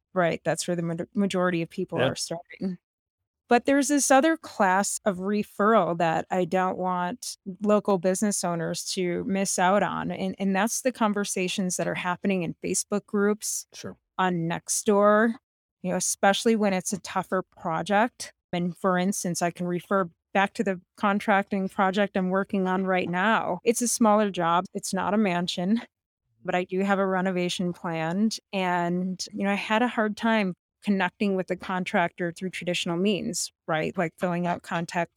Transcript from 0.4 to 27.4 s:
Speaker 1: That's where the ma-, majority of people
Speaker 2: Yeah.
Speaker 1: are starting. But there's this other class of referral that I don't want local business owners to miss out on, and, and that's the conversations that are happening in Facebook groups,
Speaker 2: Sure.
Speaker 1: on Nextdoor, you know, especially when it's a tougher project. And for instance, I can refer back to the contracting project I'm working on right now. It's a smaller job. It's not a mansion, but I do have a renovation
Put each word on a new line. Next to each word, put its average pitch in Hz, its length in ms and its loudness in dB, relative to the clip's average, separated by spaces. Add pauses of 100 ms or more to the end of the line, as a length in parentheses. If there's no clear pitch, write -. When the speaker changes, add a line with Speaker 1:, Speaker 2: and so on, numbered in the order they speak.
Speaker 1:
That's 160 220 -2
where 175 80 -2
the 170 80 -2
ma-, 170 120 -4 (180)
majority 180 480 0
of 165 80 -6
people 175 300 -6
Speaker 2:
Yeah. 170 80 2
Speaker 1:
are 165 80 -4
starting. - 600 -8 (720)
But 240 160 4
there's 277 240 4
this 285 220 2
other 320 260 6
class - 680 0
of 190 140 0
referral 202 800 2
that 165 340 0
I 185 140 0
don't 185 320 0
want 180 580 -4 (260)
local 208 360 2
business 190 480 0
owners 170 480 -4
to 175 320 -2
miss 190 340 -2
out 190 240 4
on, 160 280 -4
and, 190 280 -6
and 196 160 0
that's 208 260 0
the 247 120 0
conversations 196 840 -2
that 170 120 -2
are 175 80 -2
happening 185 480 -2
in 165 200 -6
Facebook 185 420 -4
groups, 208 680 -2
Speaker 2:
Sure. - 240 -14 (200)
Speaker 1:
on 180 300 0
Nextdoor, 208 840 2 (480)
you 180 100 -4
know, 180 60 0
especially 202 580 2
when 208 180 2
it's 185 200 -4
a 180 60 -4
tougher 185 420 -4
project. 190 920 -2 (220)
And 175 240 -2
for 185 200 2
instance, 180 440 -2
I 175 100 2
can 180 160 -6
refer 180 420 0 (240)
back 196 200 2
to 220 100 -4
the 185 160 -2 (160)
contracting 202 720 0
project 196 480 0
I'm 185 140 0
working 190 400 0
on 190 160 0
right 185 240 0
now. 180 560 0
It's 233 160 2
a 240 80 0
smaller 214 400 4
job. 175 340 2 (100)
It's - 200 -8
not 180 200 -2
a 214 40 2
mansion, 185 640 0 (640)
but 180 100 0
I 185 80 0
do 185 200 -4
have 196 160 2
a 196 60 2
renovation 180 680 -2